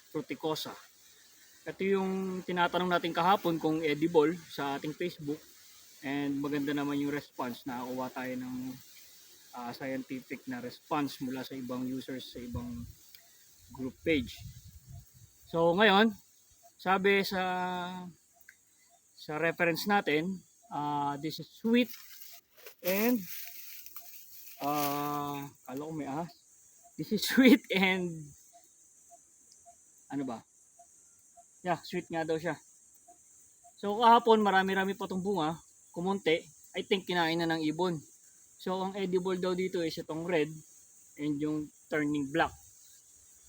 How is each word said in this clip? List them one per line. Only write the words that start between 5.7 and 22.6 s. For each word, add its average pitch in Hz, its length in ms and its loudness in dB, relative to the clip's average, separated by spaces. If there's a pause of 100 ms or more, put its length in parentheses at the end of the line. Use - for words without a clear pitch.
And 143 400 -2
maganda 143 320 -2
naman 143 240 -2
yung 143 160 -2
response. 127 560 -8
Nakakuha 127 480 -6
tayo 127 160 -6
ng, 127 220 -8 (1000)
ah, 120 160 -8
scientific 131 800 -8
na 123 80 -6
response 139 640 -4
mula 131 240 -6
sa 139 80 -12
ibang 127 320 -6
users 127 480 -8
sa 127 80 -10
ibang 120 400 -8 (880)
group 127 320 -8
page. 143 400 -2 (1040)
So, 170 320 4
ngayon, 208 400 6 (640)
sabi 196 400 4
sa, 185 200 -2 (1700)
sa 151 240 -8
reference 165 480 2
natin, 185 560 2 (320)
ah, 147 480 -2
this 156 160 -6
is 156 80 -12
sweet 233 480 2 (880)